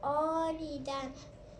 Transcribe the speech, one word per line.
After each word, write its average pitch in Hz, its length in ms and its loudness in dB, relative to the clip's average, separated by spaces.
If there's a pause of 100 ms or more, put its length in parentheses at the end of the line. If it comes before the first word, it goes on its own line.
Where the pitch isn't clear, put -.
aniden 294 1080 2 (480)